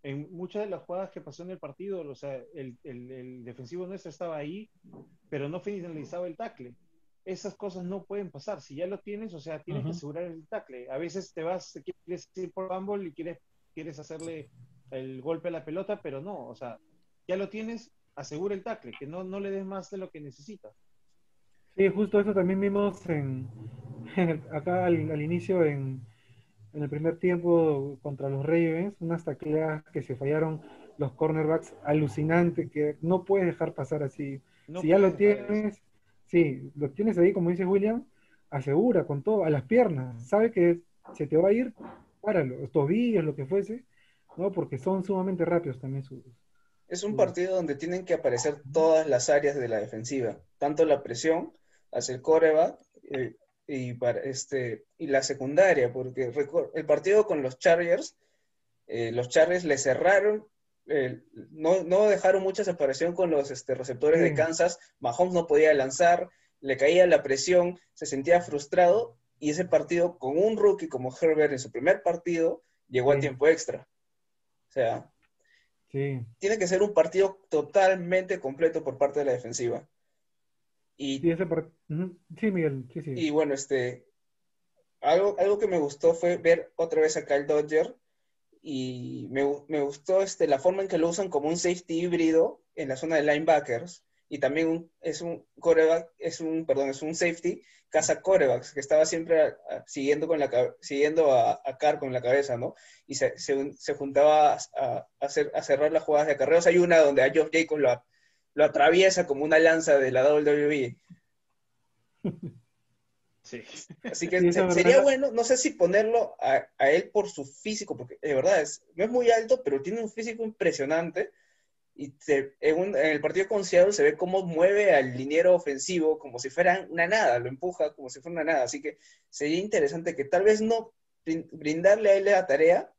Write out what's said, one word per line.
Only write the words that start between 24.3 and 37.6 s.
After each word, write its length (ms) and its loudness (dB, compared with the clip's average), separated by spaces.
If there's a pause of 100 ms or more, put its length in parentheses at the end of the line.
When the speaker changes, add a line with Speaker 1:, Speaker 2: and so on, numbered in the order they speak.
Speaker 3:
acá 340 -2
al, 260 0
al 100 -6
inicio, 440 -2
en, 360 -4 (720)
en 100 -8
el 60 -6
primer 280 -4
tiempo 840 0
contra 280 -8
los 160 -4
Ravens, 540 -2
unas 260 -6
tacleadas 680 -4
que 120 -6
se 120 -8
fallaron 460 -2 (360)
los 160 -4
cornerbacks, 600 -2 (100)
alucinante, 840 0
que 320 -4
no 240 0
puedes 220 2
dejar 260 -4
pasar 300 -6
así. 380 -8 (260)
Speaker 1:
No 140 -10
Speaker 3:
Si 80 0
ya 100 6
lo 180 4
Speaker 1:
puedes 200 4
dejar 60 -12
eso. 100 -4
Speaker 3:
tienes, 280 -4 (460)
sí, 480 0
lo 160 -4
tienes 260 -2
ahí, 160 4
como 160 0
dice 160 -2